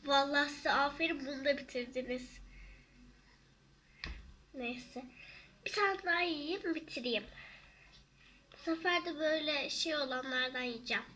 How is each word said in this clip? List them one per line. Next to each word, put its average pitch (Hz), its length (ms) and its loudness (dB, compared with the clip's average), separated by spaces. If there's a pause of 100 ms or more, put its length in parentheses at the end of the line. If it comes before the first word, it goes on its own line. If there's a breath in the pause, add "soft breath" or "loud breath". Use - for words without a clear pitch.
Vallahi 285 460 6
size - 220 0
aferin, 285 540 2
bunu 269 180 -4
da 285 140 6
bitirdiniz. 247 800 -6 (2250 loud breath)
Neyse. 247 500 -8 (640 loud breath)
Bir - 60 -4
tane 392 320 2
daha 349 160 4
yiyeyim, 330 540 0
bitireyim. 240 500 -2 (1300 loud breath)
Bu - 40 -20
sefer 339 480 2
de 330 120 -4
böyle 302 540 2
şey 311 260 0
olanlardan 254 680 -2
yiyeceğim. 233 420 -4 (120)